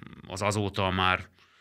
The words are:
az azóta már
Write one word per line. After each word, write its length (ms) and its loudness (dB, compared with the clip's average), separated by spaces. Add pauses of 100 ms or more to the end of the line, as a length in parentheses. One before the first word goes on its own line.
(280)
az 140 -6
azóta 480 0
már 380 2 (340)